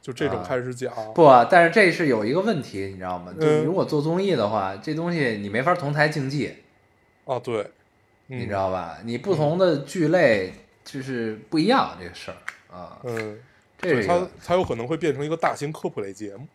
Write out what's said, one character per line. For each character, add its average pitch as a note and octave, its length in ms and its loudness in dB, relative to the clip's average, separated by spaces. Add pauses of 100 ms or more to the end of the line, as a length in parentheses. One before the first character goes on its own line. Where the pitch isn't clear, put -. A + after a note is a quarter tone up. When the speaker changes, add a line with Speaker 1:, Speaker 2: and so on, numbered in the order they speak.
Speaker 1:
就 C#3 120 -12
这 C#3 160 -2
种 F#2 140 -4
开 B2 180 -2
始 B2+ 120 -8
讲。 B2 200 -8
Speaker 2:
啊。 A2 200 -10
不 E3+ 120 8
啊， B2 240 10
但 E3+ 160 8
是 E3 60 2
这 F#3+ 200 6
是 D#3 160 0
有 A2+ 160 2
一 A2 80 0
个 D#3 80 2
问 F#3+ 220 -2
题， G2 240 -8
你 G2 100 -10
知 F#2 80 -12
道 F2+ 160 -6
吗？ F2 180 -16
Speaker 1:
嗯。 D#3+ 40 -4
Speaker 2:
就 D3+ 240 2
如 D#3 80 -2
果 F3+ 100 2
做 D3 180 -2
综 E3 200 -2
艺 G3 120 0
的 A2 140 2
话， G2 340 -2
这 D#3 120 -6
东 E3 180 -4
西 C3 300 0
你 G2+ 80 -6
没 A2 120 -2
法 E3+ 140 2
同 C#3+ 160 -4
台 D3+ 160 2
竞 D3+ 220 -2
技。 C3+ 260 -4 (720)
Speaker 1:
啊， C3 120 -4
对。 A#2 260 -4 (680)
嗯。 C3 100 -10
Speaker 2:
你 G#2+ 60 -6
知 G2 80 -6
道 F#2+ 180 0
吧？ E2+ 320 -8
你 A#2 140 -6
不 F#3+ 180 -2
同 D3+ 220 2
的 F3+ 220 4
剧 D3+ 280 -2
类 A#2+ 460 4 (320)
就 C3+ 160 -12
是 A#2 360 -6 (120)
不 E3 100 0
一 D#3+ 60 2
样， G#3 340 0
Speaker 1:
嗯。 F2+ 40 -14
Speaker 2:
这 F2 40 -14
个 F2 80 -16
事 - 160 -14
儿， E2 60 -14 (360)
啊。 F2 300 -16
Speaker 1:
嗯。 A2 340 -8 (420)
Speaker 2:
这 F3+ 100 -4
是 B2+ 140 2
一 F#2+ 40 -2
个。 - 0 -
Speaker 1:
对， - 0 -
它， F3 200 2 (160)
它 E3+ 120 0
有 F#3 80 2
可 D3 100 -4
能 A#2 140 -6
会 B2 100 -4
变 D3+ 160 0
成 C3+ 100 -4
一 D3+ 60 -6
个 E3 80 -4
大 D#3+ 180 -2
型 D3 160 -6
科 D#3 160 -8
普 C#3 140 -8
类 G2 100 -8
节 G2 240 -12
目。 B2 200 -18